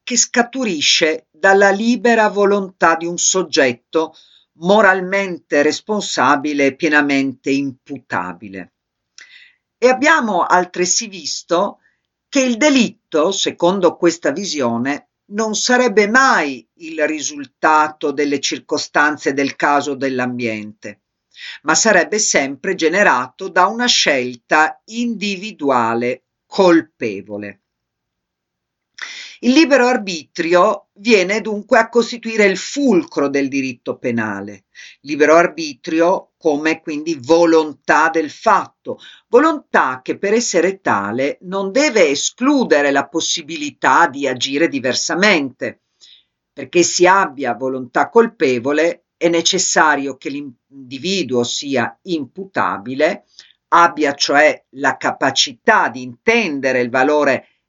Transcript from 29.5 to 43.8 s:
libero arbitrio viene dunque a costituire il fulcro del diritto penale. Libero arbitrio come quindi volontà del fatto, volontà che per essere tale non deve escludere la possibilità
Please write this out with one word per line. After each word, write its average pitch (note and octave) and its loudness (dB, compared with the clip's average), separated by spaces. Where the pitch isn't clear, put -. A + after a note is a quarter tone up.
libero C4 4
arbitrio F#3 0
viene G3+ 2
dunque G#3 0
a A3 0
costituire A3+ 0
il F#3+ 2
fulcro F#3 0
del C#3 -2
diritto C3 -6
penale. G#2 -6
Libero D3 2
arbitrio E3 0
come D#3 -2
quindi D#3 -6
volontà D#3+ 2
del D#3+ -2
fatto, - -2
volontà A#3 2
che - -6
per G3 -2
essere G3 0
tale G#2+ -2
non G3 -6
deve A3 2
escludere D#3 0
la C#3 0
possibilità D3+ -2